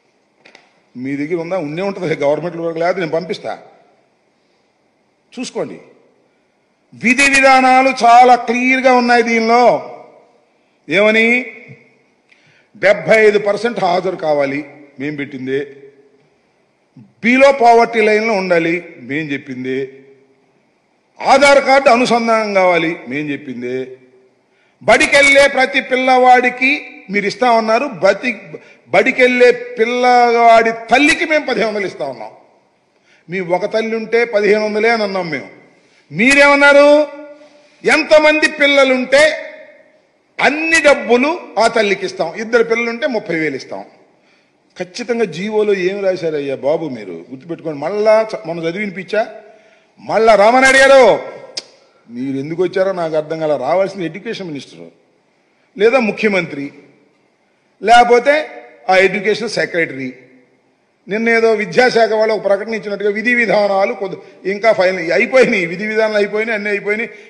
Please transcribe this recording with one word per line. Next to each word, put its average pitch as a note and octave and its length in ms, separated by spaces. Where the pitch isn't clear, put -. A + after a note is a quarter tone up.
మీ C3 180
దగ్గర D3+ 200
ఉందా? E3+ 220
ఉండే D#3 240
ఉంటుంది F3+ 340
గవర్నమెంట్ D3+ 420
వరకు, E3 220
లేకపోతే F3+ 200
నేను D#3+ 120
పంపిస్తా, E3 480
చూసుకోండి. D#3+ 380
విధి A#3+ 360
విధానాలు C4 600
చాలా A#3+ 460
క్లియర్గా B3 580
ఉన్నాయి A#3+ 300
దీనిలో. A#3 400
ఏమని? A3 560
డెబ్బై F#3 400
ఐదు G#3 120
పర్సెంట్ G3+ 400
హాజరు F3+ 360
కావాలి, D3 500
మేం D3 160
పెట్టిందే. C3+ 440
బిలో C4 540
పావర్టీ A#3 500
లైన్లో G#3+ 320
ఉండాలి, F3 640
మేం C#3 320
చెప్పిందే. C3 580
ఆధార్ C#4 420
కార్డు C4+ 260
అనుసంధానం A3+ 640
కావాలి, F3 540
మేం D3 220
చెప్పిందే. B2+ 580
బడికెళ్ళే C#4 640
ప్రతి C4+ 340
పిల్లవాడికి B3+ 1080
మీరు G3+ 160
ఇస్తా A#3+ 260
ఉన్నారు, A3+ 340
బతి-, G3 720
బడికెళ్ళే B3 640
పిల్లవాడి A#3 1200
తల్లికి D4 540
మేము D4+ 200
పదిహేను A3+ 260
వందలు G3+ 160
ఇస్తా D#3 180
ఉన్నాం. A#2 260
మీ F#3 100
ఒక F3+ 340
తల్లి A3 220
ఉంటే A3+ 300
పదిహేను G#3+ 400
వందలే G#3+ 240
అని A3+ 140
అన్నాం F#3+ 260
మేము. B2+ 200
మీరేమన్నారు? C#4+ 960
ఎంతమంది D#4 560
పిల్లలుంటే C4+ 720
అన్ని D#4+ 400
డబ్బులు C4 580
ఆ A3+ 80
తల్లికి G#3 380
ఇస్తాం, E3+ 300
ఇద్దరు A3+ 280
పిల్లలుంటే A#3 440
ముప్పై G#3+ 280
వేలు D#3 200
ఇస్తాం. G2 300
ఖచ్చితంగా A3+ 460
జీవోలో G#3 480
ఏం G3 320
రాశారయ్యా D#3 500
బాబు D3+ 340
మీరు? F#2+ 420
గుర్తుపెట్టుకోండి. D#3 480
మళ్ళా G#3+ 520
చ-, E3 140
మొన్న E3+ 180
చదివి E3+ 160
వినిపించా. G3+ 480
మళ్ళా G#3 360
రామానాయుడు C4 420
గారు, C4 420
మీరు C3+ 280
ఎందుకు D#3+ 260
వచ్చారో F#3+ 280
నాకు E3 240
అర్థం D#3 240
కాల. D3+ 180
రావాల్సిన F#3 440
ఎడ్యుకేషన్ F#3 460
మినిస్టర్ A#2 380
లేదా A#3 200
ముఖ్యమంత్రి, F3+ 720
లేకపోతే A#3+ 520
ఆ F#3+ 80
ఎడ్యుకేషన్ F#3+ 520
సెక్రటరీ. D#3 640
నిన్న A3+ 220
ఏదో A3+ 220
విద్యాశాఖ G#3+ 640
వాళ్ళు A3 220
ఒక F#3 100
ప్రకటన G3+ 280
ఇచ్చినట్టుగా G3+ 360
విధి G#3+ 260
విధానాలు G3+ 580
కొద్ది F#3 240
ఇంకా G#3 220
ఫైనల్ F3+ 380
అయిపోయినాయి, A3 540
విధి F3+ 220
విధానాలు G#3+ 300
అయిపోయినాయి, G#3+ 400
అన్నీ G#3 120
అయిపోయినాయి. G#3 400